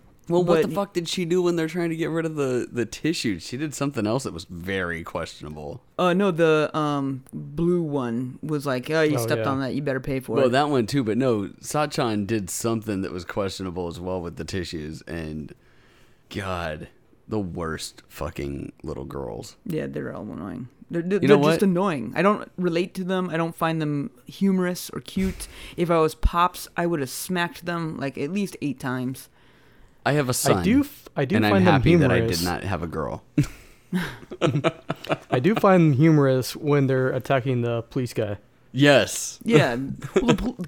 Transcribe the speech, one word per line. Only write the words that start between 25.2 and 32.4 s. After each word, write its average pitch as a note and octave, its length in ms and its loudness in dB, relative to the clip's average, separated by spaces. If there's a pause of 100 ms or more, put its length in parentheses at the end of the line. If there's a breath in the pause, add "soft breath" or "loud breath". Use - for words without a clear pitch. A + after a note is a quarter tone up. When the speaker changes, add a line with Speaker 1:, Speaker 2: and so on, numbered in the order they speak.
Speaker 2:
If E3+ 120 0
I E3 120 4
was D#3 160 2
Pops, - 500 2 (100)
I F3 100 0
would E3+ 120 0
have C3 120 -4
smacked F3 540 -4
them, E3+ 320 -6
like, C#3 220 -6
at C#3+ 140 -4
least G3 280 -4
eight C#3 200 -4
times. B2+ 480 -6 (760 soft breath)
Speaker 1:
I C3 100 2
have C#3+ 140 2
a B2 60 2
son, A#2+ 240 2
Speaker 3:
I F2+ 60 -2
do B3 160 6
f-, - 360 -4
I C#3+ 100 0
do F3 100 2
Speaker 1:
and - 80 4
Speaker 3:
find G3+ 140 6
Speaker 1:
I'm F#3 60 6
Speaker 3:
them G2+ 100 6
Speaker 1:
happy A2 200 6
that D3+ 160 6
I F#2 60 4
Speaker 3:
humorous. F2+ 240 2